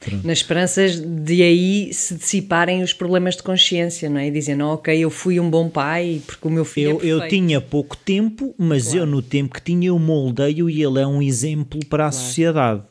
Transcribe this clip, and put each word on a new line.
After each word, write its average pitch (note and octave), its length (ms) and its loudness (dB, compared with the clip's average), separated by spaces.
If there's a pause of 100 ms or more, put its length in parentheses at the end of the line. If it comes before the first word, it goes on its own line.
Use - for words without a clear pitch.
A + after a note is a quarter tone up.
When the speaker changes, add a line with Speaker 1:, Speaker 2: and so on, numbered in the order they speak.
Speaker 1:
Pronto. - 220 -6
Speaker 2:
Nas E3 140 0
esperanças F3+ 600 0
de E3 440 2
aí F#3 500 4
se - 220 -6
dissiparem F3+ 680 0
os F3+ 100 0
problemas F3+ 440 0
de - 80 -12
consciência, E3+ 680 0
não C#3+ 80 0
é? C#3+ 120 -2
E - 20 -2
dizem, C#3+ 240 -2
"Não, D3 180 0
ok, D#3+ 240 0
eu D#3+ 140 2
fui F3 280 0
um F3 80 2
bom E3 220 2
pai D#3+ 560 -2
porque - 220 -10
o - 20 0
meu D#3+ 160 0
filho D3 240 -2
é - 40 2
Speaker 1:
Eu, E3 80 -2
eu D#3+ 180 2
Speaker 2:
perfeito." D#3+ 100 -4
Speaker 1:
tinha E3+ 320 2
pouco C#3+ 340 -4
tempo, A3 640 -2
mas D3 280 2
Speaker 2:
Claro. C#3 160 0
Speaker 1:
eu, D#3+ 40 0
no C#3+ 160 0
tempo C#3 320 -2
que - 80 -12
tinha, F3 280 0
eu F3 100 2
moldei-o D3+ 680 0
e D#3 160 0
ele C3 160 2
é C3+ 60 2
um C#3+ 160 0
exemplo C#3+ 640 -2
para D3+ 220 0
a - 20 -2
Speaker 2:
Claro. B2+ 160 -6
Speaker 1:
sociedade. B2+ 640 2